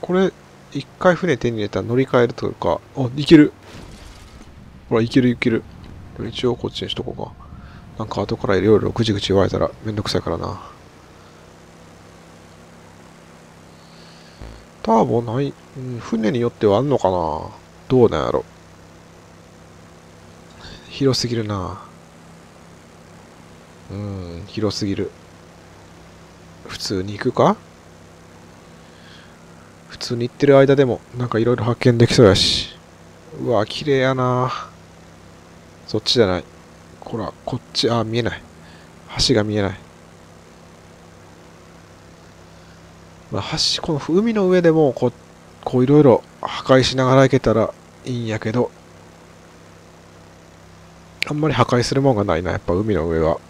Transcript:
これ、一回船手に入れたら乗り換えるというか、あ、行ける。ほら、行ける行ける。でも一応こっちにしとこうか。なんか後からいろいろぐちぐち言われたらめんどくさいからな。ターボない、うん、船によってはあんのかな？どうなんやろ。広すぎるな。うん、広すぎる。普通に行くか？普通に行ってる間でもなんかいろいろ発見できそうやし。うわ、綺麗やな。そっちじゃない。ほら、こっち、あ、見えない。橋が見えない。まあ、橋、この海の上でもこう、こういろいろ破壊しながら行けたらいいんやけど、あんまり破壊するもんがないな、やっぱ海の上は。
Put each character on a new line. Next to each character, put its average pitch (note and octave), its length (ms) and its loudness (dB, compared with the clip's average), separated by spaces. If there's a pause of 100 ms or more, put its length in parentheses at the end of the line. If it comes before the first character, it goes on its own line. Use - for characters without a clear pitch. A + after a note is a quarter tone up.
こ F3 120 -6
れ、 F#3 200 2 (400)
一 - 140 -10 (120)
回 F#3 160 4
船 D#3+ 220 -2
手 A#2+ 140 -2
に A2+ 80 -6
入 G#2 60 -4
れ - 40 -6
た G#2 120 -4
ら G2 60 -6
乗 A#2 100 -2
り C3 100 2
換 B2 160 2
え A#2 40 4
る A#2 60 -2
と - 140 -8
い G2 40 -4
う F#2+ 40 -10
か、 - 260 -2 (160)
あ、 C#3 40 -6 (140)
行 C#3 120 -6
け E3+ 100 8
る。 D3+ 160 8 (1400)
ほ A#2 80 0
ら、 A2+ 60 2
行 A#2 100 -4
け C#3 100 4
る B2 60 4
行 A#2 100 -2
け - 120 0
る。 A2+ 120 0 (540)
で G#2+ 80 -10
も G#2 40 -8
一 - 180 -6
応 A#2+ 100 0
こ - 120 -8
っ - 60 -10
ち - 80 -8
に G#2 80 -10
し - 60 -8
と - 80 -8
こ - 120 -10
う - 60 -10
か。 - 100 -12 (680)
な A2+ 60 -6
ん A2 40 -14
か - 140 -6
後 G#2+ 140 -4
か - 120 -8
ら G2 80 0
い F#2 80 0
ろ G#2+ 120 6
い F#2 40 4
ろ G2+ 100 -4
ぐ A#2 140 -2
ち A2 80 -2
ぐ F2+ 80 -2
ち - 80 -8
言 F#2+ 80 2
わ G2 80 4
れ G2 60 -2
た - 80 -4
ら D#2+ 120 -2 (140)
め G#2+ 80 -8
ん G#2 40 -6
ど G#2 60 -6
く - 80 -8
さ - 80 -2
い F2 40 -6
か F2 80 -6
ら E2+ 80 -6
な。 F2+ 220 -10 (4000)
タ A2 100 0
ー A2+ 120 4
ボ A#2 160 0
な A#2+ 220 -4
い、 C#3 100 -4 (240)
う C3+ 40 -14
ん、 B2 180 -10
船 A3 320 -4
に B2+ 100 -2
よ A#2+ 80 0
っ - 40 -6
て - 160 -2
は G2 100 4
あ - 20 2
ん C#3+ 80 -2
の C3+ 80 2
か F#2 140 0
な？ E2 400 -4 (380)
ど B2+ 180 4
う - 20 6
な E2 140 0
ん B1+ 40 -2
や A#1 40 -4
ろ。 - 140 -2 (2500)
広 C3+ 320 0
す - 60 -4
ぎ A#2 80 -4
る A2+ 100 -4
な。 F#2+ 380 -8 (2000)
う G2 40 -12
ん、 F#2+ 520 -10
広 G#2 300 -4
す G#2 100 -6
ぎ G2 80 -2
る。 F#2+ 160 -6 (1600)
普 - 100 -12
通 F#2+ 240 -4
に G2+ 120 -8
行 G2+ 60 -12
く B2 120 -2
か？ F#3 240 2 (2250)
普 - 100 -18
通 - 160 -8
に A#2+ 140 -4
行 - 40 -10
っ - 20 -20
て C#3+ 120 0
る C#3 100 8
間 C3+ 200 6
で C#3 80 6
も A#2 160 -2 (180)
な B2 80 -4
ん - 20 -6
か A2 120 0
い A2+ 40 2
ろ B2 100 2
い - 20 -6
ろ A#2 80 -4
発 A#2 160 -2 (100)
見 A#2+ 80 2
で A#2 80 6
き - 80 0
そ - 80 8
う A2+ 40 10
や F#2+ 100 8
し。 - 400 -2 (640)
う B2+ 100 -4
わ、 A2 160 2
綺 - 200 -10
麗 C#3 120 2
や C3 160 0
な。 B2+ 380 -2 (1400)
そ G#2+ 100 -4
っ - 40 -4
ち - 120 -2
じ A#2+ 80 4
ゃ G2+ 60 4
な F2+ 100 0
い。 - 60 -8 (560)
ほ - 180 -10
ら、 G#2 140 -8 (120)
こ - 120 -6
っ A#2+ 40 -8 (120)
ち、 - 180 -2
あ、 A#2 140 0
見 A2 140 -4
え A#2 40 -2
な A2 140 -6
い。 - 60 -16 (840)
橋 C3+ 80 2
が G#2+ 80 2
見 G#2 140 -2
え G#2 60 0
な F#2+ 120 -2
い。 F#2+ 40 -18 (3500)
ま - 100 -6
あ、 - 20 -8 (340)
橋、 - 60 -6
こ E3+ 100 -4
の C#3+ 160 -2
海 G#3+ 260 2
の G3 140 2
上 F#3 140 4
で E3+ 80 6
も D#3 220 4
こ - 160 -2
う、 - 40 -2 (520)
こ - 140 0
う B2+ 60 6
い - 20 0
ろ D3 140 8
い - 20 8
ろ B2+ 200 8 (180)
破 - 340 0
壊 C3 100 6
し B2+ 120 -4
な C3 100 0
が C3 100 4
ら C3+ 60 8
行 C3 80 6
け C3 100 2
た A2 140 0
ら A2 200 0 (300)
い C3 80 -8
い B2 60 -6
ん A#2 80 -8
や G#2+ 120 -4
け A2 140 -6
ど、 A#2+ 180 0 (2500)
あ - 40 -4
ん D3 80 -2
ま D#3 80 2
り A#2 60 0
破 A#2 100 4
壊 B2 180 0
す - 120 -2
る C3+ 80 0
も C#3 100 4
ん A2 40 2
が G2+ 80 0
な F#2 120 0
い E2+ 60 -2
な、 F2 100 -4
や F#2+ 60 -4
っ - 20 -8
ぱ - 140 -4
海 G#2 200 0
の E2+ 140 0
上 D#2+ 120 0
は。 D#2+ 300 0